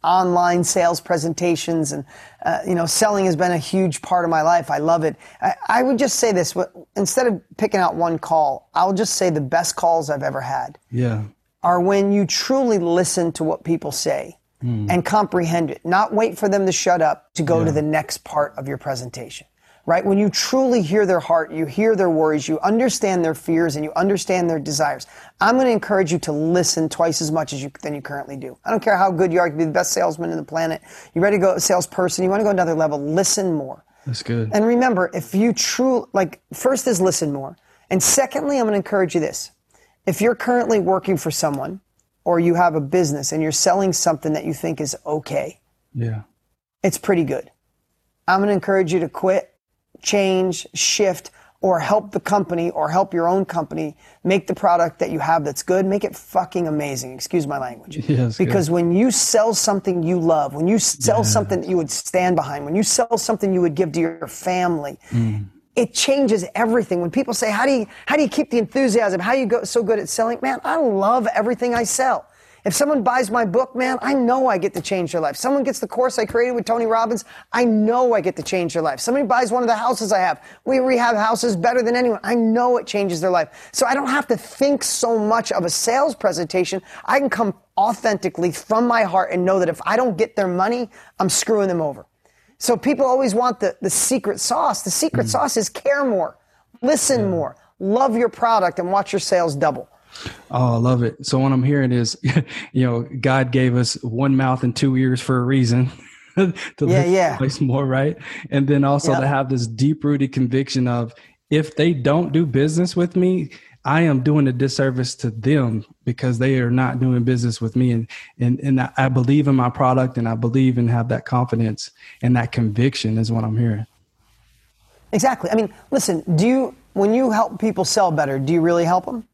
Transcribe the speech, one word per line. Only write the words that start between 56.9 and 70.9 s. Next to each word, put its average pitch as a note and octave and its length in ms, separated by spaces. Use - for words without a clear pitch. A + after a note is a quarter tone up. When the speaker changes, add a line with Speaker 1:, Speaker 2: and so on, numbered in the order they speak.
Speaker 1:
Excuse D3 340
my C#3+ 100
language. B2 400
Speaker 2:
<laughs> - 120
Yeah, C#3+ 140
that's A#2 140
good. F#3+ 80
Speaker 1:
Because D#3 240
when E3+ 240
you A3+ 180
sell A3 420
something F#3+ 480
you E3+ 180
love, D#3 340
when D3+ 140
you G#3 80
s-, - 280
sell G#3+ 140
Speaker 2:
Yes. A2+ 160
Speaker 1:
something G3+ 280
that D3 80
you F#3 60
would D#3+ 160
stand F3+ 460
behind, C#3+ 260
when D3 120
you G#3 80
sell A#3 340
something G3+ 360
you F3+ 80
would E3+ 140
give E3 180
to E3 60
your E3 280
family, F3 720
Speaker 2:
Mm. G#2+ 360
Speaker 1:
it - 180
changes B3 520
everything. A3 460
When E3+ 100
people C4 220
say, A3 180
"How G#3+ 140
do C#4 80
you, A3+ 140
how - 100
do D#4 60
you C4 80
keep - 220
the A#3+ 60
enthusiasm? A3 640
How G3 140
do C4+ 60
you C4 60
go A3 200
so A#3 180
good G#3 160
at D#3+ 80
selling?" A#3 340
Man, C4+ 220
I - 140
love A3+ 580